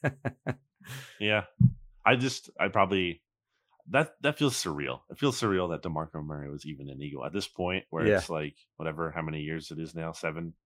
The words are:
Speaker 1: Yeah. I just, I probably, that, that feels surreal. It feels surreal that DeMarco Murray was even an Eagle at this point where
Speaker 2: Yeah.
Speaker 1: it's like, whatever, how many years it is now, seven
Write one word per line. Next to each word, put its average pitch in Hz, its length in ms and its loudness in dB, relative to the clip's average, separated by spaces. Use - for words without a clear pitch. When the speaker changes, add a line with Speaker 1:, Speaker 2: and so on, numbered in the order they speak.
Speaker 1:
Yeah. 104 240 4
I 123 120 8
just, 127 340 -2
I 101 100 4
probably, 92 520 2
that, 147 320 2
that 147 180 0
feels 139 160 4
surreal. 71 460 -4
It - 80 -14
feels 139 200 0
surreal 92 300 2
that 80 180 -4
DeMarco 78 380 -6
Murray 73 240 -8
was 73 160 -12
even 71 240 -12
an 69 100 -12
Eagle 71 240 -8
at 76 100 -6
this 98 140 -4
point 90 440 -2
where 80 160 0
Speaker 2:
Yeah. 104 100 6
Speaker 1:
it's 87 140 -2
like, 78 240 -4
whatever, 80 340 -4
how 82 100 -4
many 78 200 -6
years 78 280 -8
it 78 80 -12
is 80 160 -10
now, 82 180 -8
seven 82 440 -8